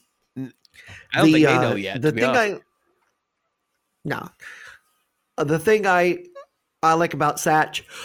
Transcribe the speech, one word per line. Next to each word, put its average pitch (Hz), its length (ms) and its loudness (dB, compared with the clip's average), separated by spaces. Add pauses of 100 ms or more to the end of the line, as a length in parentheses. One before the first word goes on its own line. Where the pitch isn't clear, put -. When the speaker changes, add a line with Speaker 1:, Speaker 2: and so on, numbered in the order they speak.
(360)
Speaker 1:
N-, 131 160 -10 (640)
I 143 40 -2
don't 165 80 4
Speaker 2:
the, 156 80 6
Speaker 1:
think 156 120 6
they 131 80 4
Speaker 2:
uh, 127 80 2
Speaker 1:
know 120 140 0
yet, 98 260 -6
Speaker 2:
the 156 80 0
Speaker 1:
to 113 40 -4
be 113 80 -4
Speaker 2:
thing 127 80 0
Speaker 1:
honest. 214 260 0
Speaker 2:
I, - 40 -16 (1400)
nah. 131 240 -8 (1120)
Uh, 156 60 0
the 156 160 -2
thing 214 260 2
I, 180 380 2 (580)
I 160 120 4
like 165 200 0
about 147 220 -2
Satch 156 460 0 (220)